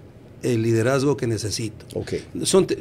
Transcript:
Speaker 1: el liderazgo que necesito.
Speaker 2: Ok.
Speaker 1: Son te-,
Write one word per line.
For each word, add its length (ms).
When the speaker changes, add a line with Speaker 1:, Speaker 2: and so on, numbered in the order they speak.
Speaker 1:
el 180
liderazgo 540
que 100
necesito. 680
Speaker 2:
Ok. 220
Speaker 1:
Son 240
te-, 140